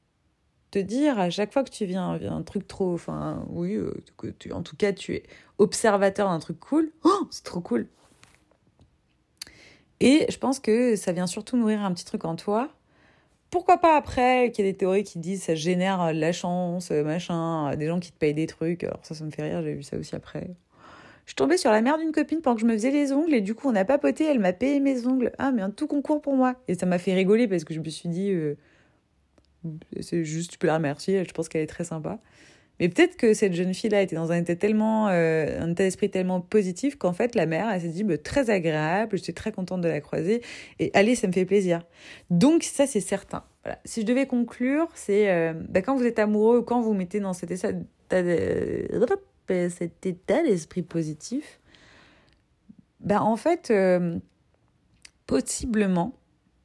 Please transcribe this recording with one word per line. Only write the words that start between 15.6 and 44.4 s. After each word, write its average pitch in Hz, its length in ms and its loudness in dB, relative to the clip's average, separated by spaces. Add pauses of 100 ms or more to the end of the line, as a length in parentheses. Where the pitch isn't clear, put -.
euh, 165 100 2
la 160 200 0
chance, 180 600 -4
euh, 151 120 2
machin, 165 680 -2
euh, - 40 -2
des 151 120 -4
gens 170 120 -2
qui 170 120 -8
te - 60 -20
payent 151 160 2
des 156 140 -2
trucs. 165 360 -4
Alors - 200 -6
ça, 160 120 -14
ça 156 80 -12
me 156 80 -8
fait 151 120 -8
rire, 170 180 -4
j'ai 151 120 -6
vu 143 100 -10
ça - 140 -10
aussi 156 180 -10
après. - 340 -12 (760)
Je - 40 -18
suis - 60 -20
tombée 269 200 2
sur 269 160 2
la 214 100 4
mère 277 160 2
d'une 320 140 -4
copine 311 300 -2
pendant 247 140 2
que 214 60 -4
je 226 40 2
me 233 80 2
faisais 226 180 0
les 285 220 0
ongles 302 200 2
et 240 60 4
du 202 160 -2
coup 277 140 -2
on 226 60 2
a 190 100 2
papoté, 285 400 2
elle 294 140 2
m'a 185 120 4
payé 277 300 0
mes 262 260 0
ongles. 254 300 0
Ah 269 160 0
mais 220 80 0
un 190 80 -2
tout 285 180 -6
concours 294 320 0
pour 277 160 -2
moi. 254 200 2 (120)
Et 180 80 -2
ça 175 100 -2
m'a 180 120 2
fait 185 160 -2
rigoler 202 340 4
parce 180 160 -2
que 156 100 -10
je 156 60 -4
me 156 100 -8
suis 160 200 -8
dit, 190 220 -2
euh, 156 260 -2 (1400)
c'est 175 240 -4
juste, 160 260 -6
tu - 60 -18
peux 175 100 0
la 151 60 2
remercier, 160 500 -2
je 170 80 -8
pense 160 160 -6
qu'elle 160 140 -4
est 160 60 -4
très - 180 -10
sympa. 160 340 -8 (600)
Mais 175 100 2
peut-être 349 280 2
que 220 160 4
cette 202 200 2
jeune 180 200 0
fille-là 202 280 2
était 185 140 -2
dans 160 160 -2
un 170 60 2
état 170 180 0
tellement, 214 520 2
euh, 165 540 2
un 165 100 -2
état 175 120 0
d'esprit 190 260 0
tellement 185 320 0
positif 190 560 0
qu'en 180 160 0
fait, 240 220 -2
la 175 100 2
mère, 160 240 0
elle 185 100 -2
s'est 170 100 -4
dit, « 165 160 -4
Bah, 165 120 0
très 226 320 0
agréable, 175 640 0
je 175 80 -6
suis 170 100 -6
très - 180 -6
contente 185 300 -6
de 170 60 0
la 151 140 -2
croiser, 170 400 -2 (380)
et 160 160 0
allez, 214 200 6
ça 220 120 0
me 185 60 0
fait 185 120 2
plaisir. » 180 400 2 (460)
Donc, 269 320 6
ça, - 240 0
c'est 220 120 -2
certain. - 440 -6 (200)
Voilà. - 220 -10
Si - 160 -6
je 208 40 -2
devais 247 200 2
conclure, 262 680 0